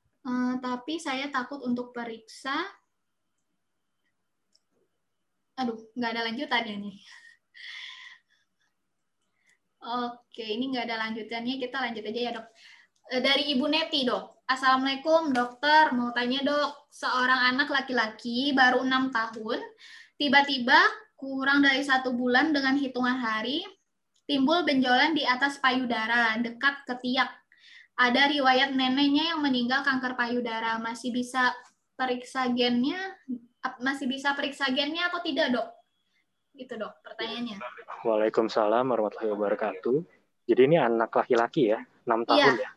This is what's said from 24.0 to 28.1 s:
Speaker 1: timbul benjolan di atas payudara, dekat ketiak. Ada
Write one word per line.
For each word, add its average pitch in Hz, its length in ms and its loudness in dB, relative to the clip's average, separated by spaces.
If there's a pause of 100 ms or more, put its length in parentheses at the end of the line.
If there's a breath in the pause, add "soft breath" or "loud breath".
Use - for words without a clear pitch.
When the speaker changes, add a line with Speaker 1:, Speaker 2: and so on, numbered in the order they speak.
Speaker 1:
timbul 285 400 2
benjolan 269 480 4
di 294 80 0
atas 254 400 -2
payudara, 233 800 0
dekat 269 480 -2
ketiak. 247 400 -2 (680 soft breath)
Ada 247 320 4